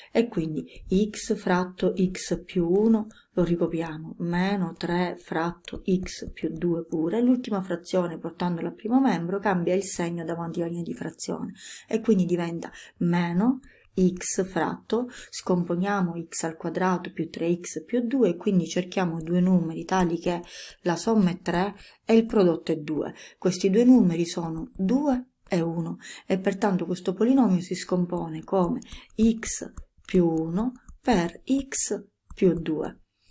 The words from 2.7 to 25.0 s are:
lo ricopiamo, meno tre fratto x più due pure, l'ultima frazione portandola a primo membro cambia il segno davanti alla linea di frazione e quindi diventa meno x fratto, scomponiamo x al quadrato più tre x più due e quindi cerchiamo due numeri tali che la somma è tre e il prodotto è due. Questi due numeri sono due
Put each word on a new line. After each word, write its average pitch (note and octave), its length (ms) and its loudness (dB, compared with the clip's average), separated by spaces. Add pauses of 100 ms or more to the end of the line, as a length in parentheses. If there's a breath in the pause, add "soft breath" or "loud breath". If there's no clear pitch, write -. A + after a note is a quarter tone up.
lo F3+ 100 2
ricopiamo, E3 760 -2
meno F3 560 -2
tre F3 440 -2
fratto - 640 -6
x - 460 -2
più - 180 -6
due E3 360 -2
pure, F3 360 0
l'ultima B3 400 2
frazione F3 560 -2
portandola E3 520 -4
a E3+ 40 -8
primo A#3 260 2
membro F#3 380 0
cambia F3+ 380 0
il G3 80 0
segno E3+ 420 -4
davanti E3 340 -6
alla E3+ 100 -2
linea E3+ 140 -6
di E3 120 -6
frazione E3+ 580 -8 (340 loud breath)
e A3 120 -2
quindi G3+ 260 4
diventa E3+ 460 -2 (260 loud breath)
meno F3 640 2 (360 loud breath)
x F#3 500 0
fratto, A3 600 -2 (220 loud breath)
scomponiamo F3+ 1000 -2
x - 180 -4
al D#3+ 120 -6
quadrato F3+ 540 -2
più E3 180 -4
tre E3+ 300 -2
x - 260 -8
più B3 160 0
due A#3+ 280 2
e E3+ 80 0
quindi F#3+ 280 2
cerchiamo F3+ 560 -2
due E3 180 0
numeri E3 460 2
tali F3+ 320 0
che F3 240 -2 (400 loud breath)
la E3+ 140 0
somma G#3 340 4
è F3 100 -4
tre F#3 360 0 (280 loud breath)
e A3+ 120 4
il A3+ 100 6
prodotto F#3+ 460 4
è D#3+ 60 0
due. D3+ 360 -4 (240 loud breath)
Questi F#3 320 2
due G#3 140 6
numeri F#3 420 6
sono E3 500 -6
due B3 580 0 (140)